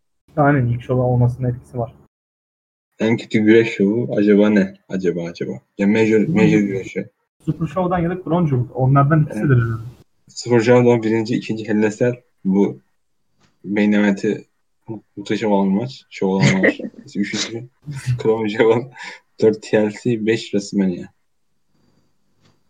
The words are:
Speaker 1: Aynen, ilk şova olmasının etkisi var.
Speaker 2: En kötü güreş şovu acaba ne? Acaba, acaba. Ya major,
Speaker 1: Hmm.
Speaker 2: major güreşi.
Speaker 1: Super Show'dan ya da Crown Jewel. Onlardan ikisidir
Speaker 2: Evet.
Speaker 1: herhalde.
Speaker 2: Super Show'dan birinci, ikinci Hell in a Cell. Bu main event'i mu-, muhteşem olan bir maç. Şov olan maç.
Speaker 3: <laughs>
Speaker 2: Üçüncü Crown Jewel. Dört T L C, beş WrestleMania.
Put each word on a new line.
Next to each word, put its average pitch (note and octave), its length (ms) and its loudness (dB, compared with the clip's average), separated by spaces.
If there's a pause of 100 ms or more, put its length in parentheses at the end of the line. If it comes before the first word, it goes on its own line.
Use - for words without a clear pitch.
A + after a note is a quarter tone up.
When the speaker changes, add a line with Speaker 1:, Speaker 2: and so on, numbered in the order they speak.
(380)
Speaker 1:
Aynen, C#3+ 300 2
ilk A#2+ 140 -2
şova B2+ 200 -2
olmasının B2 480 0
etkisi B2 280 -10
var. A#2 160 -8 (1040)
Speaker 2:
En A2 180 0
kötü - 220 -2
güreş A2+ 340 6
şovu A#2 420 0
acaba G#2 340 4
ne? F#2+ 280 2 (120)
Acaba, F2 340 -4
acaba. - 280 -10 (260)
Ya G2+ 100 0
major, A2 400 2
Speaker 1:
Hmm. E2+ 80 -2
Speaker 2:
major G#2+ 240 4
güreşi. F#2+ 500 -4 (360)
Speaker 1:
Super D#3+ 220 -4
Show'dan F3+ 320 -2
ya E3+ 100 -2
da F#3 140 -8
Crown E3+ 220 0
Jewel. B2+ 280 0
Onlardan C#3 500 4
ikisidir C#3 300 0
Speaker 2:
Evet. A#2+ 100 4
Speaker 1:
herhalde. A2+ 200 -6 (460)
Speaker 2:
Super A#2+ 300 0
Show'dan A#2+ 440 4
birinci, A2+ 320 -2
ikinci G#2+ 320 -6
Hell A2 80 -2
in G#2+ 80 2
a G#2+ 80 0
Cell. B2 240 -2 (300)
Bu F#2+ 340 0 (840)
main G#2 280 0
event'i G#2 540 0 (420)
mu-, G#2+ 160 -14 (120)
muhteşem G#2 360 -4
olan G2 180 2
bir F#2+ 60 0
maç. B2+ 340 -6
Şov - 200 -4
olan F#2+ 320 0
maç. - 200 0 (120)
Speaker 3:
<laughs> - 220 -20
Speaker 2:
Üçüncü A2 520 -8 (560)
Crown A2 240 0
Jewel. A2+ 440 0 (500)
Dört A2 200 2
T G#2+ 260 0
L G#2 40 -4 (120)
C, A2+ 220 -2
beş A2+ 160 0
WrestleMania. F#2+ 640 -4 (1600)